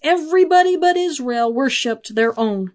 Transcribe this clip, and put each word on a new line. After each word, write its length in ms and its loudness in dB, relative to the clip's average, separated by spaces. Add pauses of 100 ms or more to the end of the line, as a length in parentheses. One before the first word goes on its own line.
Everybody 720 2
but 220 2
Israel 540 -2
worshiped 600 -4
their 260 0
own 360 -2